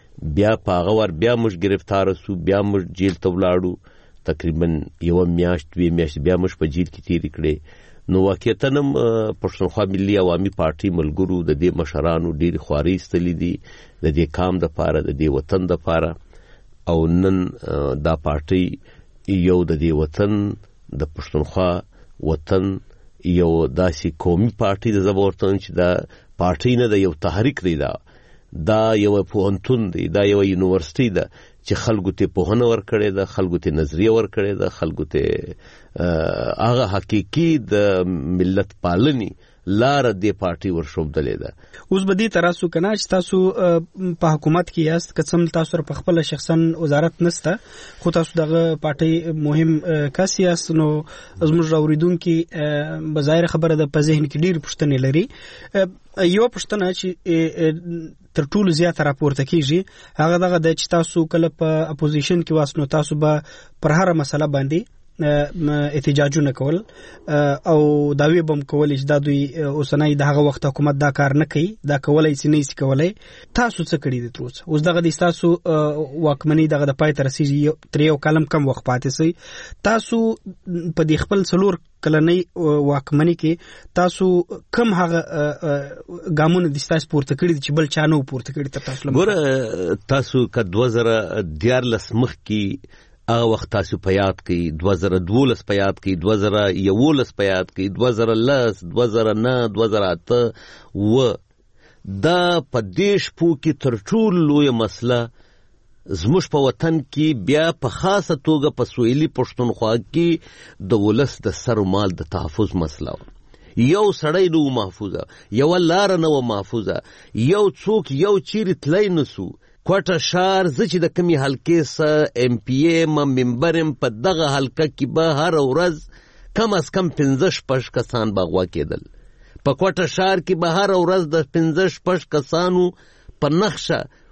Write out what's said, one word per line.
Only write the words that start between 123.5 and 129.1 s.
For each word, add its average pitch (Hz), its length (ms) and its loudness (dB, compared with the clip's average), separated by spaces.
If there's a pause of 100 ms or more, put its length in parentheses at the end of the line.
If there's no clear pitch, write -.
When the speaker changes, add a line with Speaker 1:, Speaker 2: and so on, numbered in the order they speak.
Speaker 1:
یم، 160 180 0
په 127 160 -2
دغه 156 360 0 (100)
حلقه 139 320 -2
کې 135 180 -6 (100)
به 160 100 4 (140)
هره 160 320 2
ورځ 165 240 2 (600)
کم 214 180 2
از 170 160 -2
کم 180 200 0
پنځه 135 480 2
شپږ 131 240 -2 (100)
کسان 113 420 -2
به 98 80 0
اغوا 90 240 0
کېدل. 76 360 -6 (640)